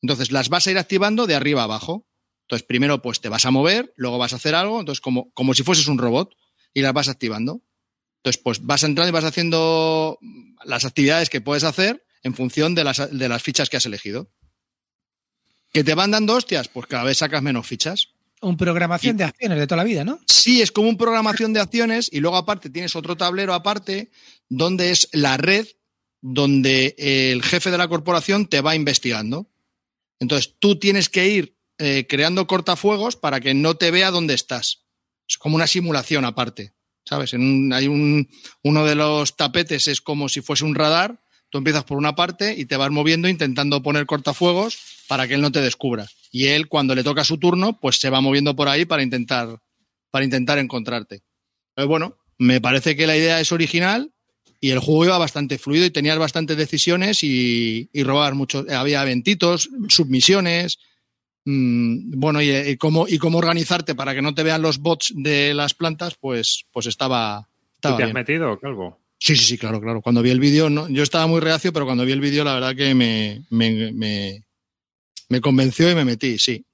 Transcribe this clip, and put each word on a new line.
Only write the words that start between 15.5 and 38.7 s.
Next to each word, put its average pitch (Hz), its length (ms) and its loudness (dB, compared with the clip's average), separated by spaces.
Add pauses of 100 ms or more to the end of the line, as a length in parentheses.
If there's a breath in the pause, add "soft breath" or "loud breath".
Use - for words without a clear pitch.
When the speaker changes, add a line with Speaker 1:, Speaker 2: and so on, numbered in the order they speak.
Speaker 1:
¿Que 156 100 4
te 151 100 2
van 190 180 2
dando 214 220 2
hostias? 196 360 -2
Pues - 180 -14
cada 120 160 -6
vez 131 140 0
sacas 151 260 -2
menos 127 240 -2
fichas. 156 420 -4 (320)
Speaker 2:
Un 185 160 0
programación 175 580 0
Speaker 1:
Y 208 40 -4
Speaker 2:
de 185 60 2
acciones 185 340 -2
de 147 80 0
toda 165 100 0
la 170 60 2
vida, 190 220 0
¿no? 254 220 -6
Speaker 1:
Sí, 247 340 6
es 208 100 2
como 214 160 2
un 226 100 2
programación 220 540 0
de 220 80 2
acciones 233 520 0
y 143 100 -2
luego 170 160 2
aparte 180 320 -4
tienes 165 260 -8
otro 165 220 -6
tablero 185 360 -2
aparte 196 580 -4 (360 soft breath)
donde 175 440 0
es - 200 2
la 143 240 2
red 196 320 2 (540)
donde 135 760 2
el 131 460 0
jefe 180 280 0
de 175 60 0
la 175 120 2
corporación 175 580 0
te 139 140 0
va 156 140 2
investigando. 131 720 -2 (720)
Entonces 131 400 -2
tú 202 180 4
tienes 196 320 2
que 185 200 2
ir, 196 260 -2 (220)
eh, 139 320 0
creando 165 380 0
cortafuegos 196 680 0
para 139 240 -2
que 135 140 0
no 151 220 2
te 170 160 0
vea 185 200 4
dónde 170 220 0
estás. - 520 -6 (420)
Es - 100 -2
como 151 180 0
una 165 120 2
simulación 151 580 0
aparte, 117 480 -6 (320)
¿sabes? 143 280 -6
En 123 80 -2
un, 135 320 2
hay 131 140 0
un, 147 420 2 (340 loud breath)
uno 151 220 4